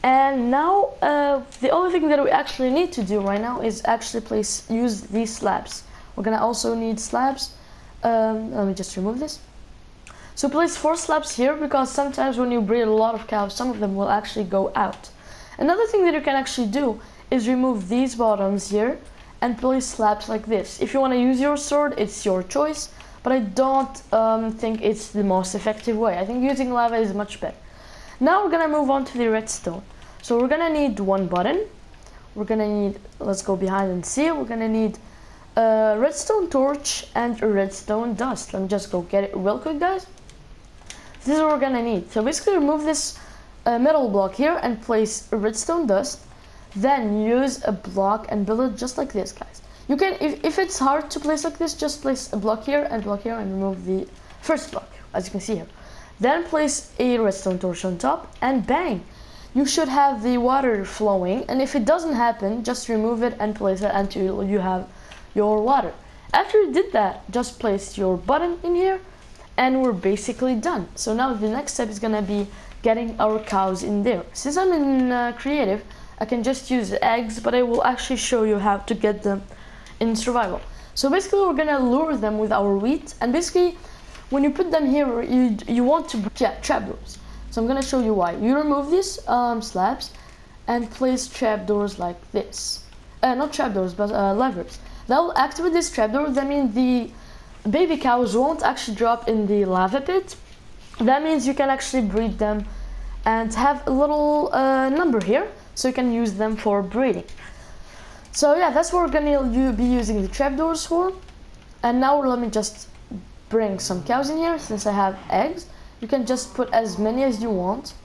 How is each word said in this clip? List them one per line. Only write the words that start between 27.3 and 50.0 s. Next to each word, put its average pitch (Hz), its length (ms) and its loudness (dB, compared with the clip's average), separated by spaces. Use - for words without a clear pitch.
better. - 160 -8
Now 349 240 4
we're 330 80 2
gonna 330 160 2
move 294 240 2
on 269 140 2
to 247 120 -10
the 240 120 2
redstone. 220 520 -2
So 233 180 0
we're 254 80 4
gonna 320 240 2
need 277 280 0
one 196 280 2
button. 185 320 0
We're 208 120 -6
gonna 214 220 0
need, 202 320 -2
let's 196 240 -4
go 196 120 0
behind 190 360 0
and 180 120 -4
see. 311 280 0
We're 262 220 -4
gonna 226 140 -2
need 220 300 0
a 220 440 4
redstone 330 500 2
torch 277 640 0
and 233 300 -2
a 220 40 2
redstone 214 680 0
dust. 247 360 -6
Let 190 120 -4
me 190 40 -4
just 196 240 -4
go 180 120 -2
get 196 200 0
it 196 120 -6
real 202 240 0
quick, 302 200 -4
guys. 370 280 0
This 277 120 2
is 311 60 4
what 311 100 4
we're 294 80 2
gonna 262 240 0
need. 214 280 -2
So 220 120 0
basically 320 320 0
remove 302 300 2
this, - 340 -2
uh, 240 100 2
metal 269 320 4
block 190 240 0
here 311 300 2
and 233 180 -4
place 220 500 0
a 233 60 0
redstone 226 480 -2
dust. 196 360 0
Then 214 460 2
use 247 420 2
a 214 80 0
block 196 580 -2
and 202 180 -2
build 220 140 0
it 247 160 0
just 254 200 -8
like 277 160 -4
this, 196 180 -4
guys. - 300 -16
You 277 80 2
can, 370 240 2